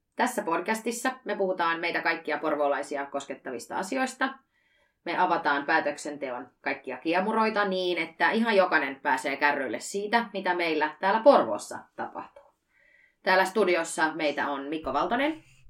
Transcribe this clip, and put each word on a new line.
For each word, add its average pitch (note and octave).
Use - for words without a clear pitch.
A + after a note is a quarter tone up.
Tässä A3+
podcastissa A3
me G3+
puhutaan F3
meitä E3
kaikkia D#3+
porvoolaisia C#3+
koskettavista C3
asioista. C4
Me E3+
avataan D#3
päätöksenteon C#3+
kaikkia C3+
kiemuroita G3+
niin, F#3
että E3
ihan A3
jokainen D3+
pääsee C#3
kärryille C#3
siitä, G#3
mitä F#3+
meillä D#3
täällä G3
Porvoossa C#3+
tapahtuu. -
Täällä F#3+
studiossa E3+
meitä C#3+
on C#3
Mikko D#3
Valtonen. A#3+